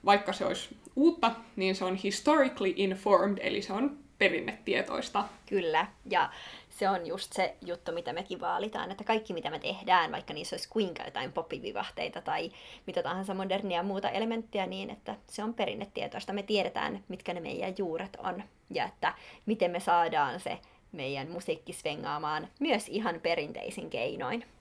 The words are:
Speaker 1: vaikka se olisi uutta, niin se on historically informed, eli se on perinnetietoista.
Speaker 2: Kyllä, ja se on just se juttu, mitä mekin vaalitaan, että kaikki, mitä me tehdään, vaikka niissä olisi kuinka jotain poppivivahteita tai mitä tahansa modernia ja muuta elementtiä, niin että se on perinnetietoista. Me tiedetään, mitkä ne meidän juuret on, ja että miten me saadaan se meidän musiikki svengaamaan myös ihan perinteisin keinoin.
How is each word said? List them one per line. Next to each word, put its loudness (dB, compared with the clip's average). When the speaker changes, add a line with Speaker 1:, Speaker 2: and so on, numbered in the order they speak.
Speaker 1:
vaikka 6
se -2
olisi -2
uutta, 6
niin 2
se -2
on 2
historically 4
informed, 4
eli 0
se -6
on 0
perinnetietoista. 2
Speaker 2:
Kyllä, 2
ja 4
se 0
on 0
just -6
se 0
juttu, -6
mitä -6
mekin -6
vaalitaan, -2
että -10
kaikki, 0
mitä -4
me -6
tehdään, 2
vaikka -8
niissä -6
olisi -8
kuinka 0
jotain -6
poppivivahteita -6
tai -4
mitä -2
tahansa -2
modernia 0
ja 2
muuta 0
elementtiä, 0
niin -6
että -8
se -8
on -2
perinnetietoista. -4
Me -4
tiedetään, 0
mitkä -6
ne -6
meidän -4
juuret -4
on, -4
ja -2
että 0
miten 2
me -2
saadaan 4
se -6
meidän -4
musiikki -4
svengaamaan -4
myös 2
ihan -2
perinteisin -2
keinoin. -2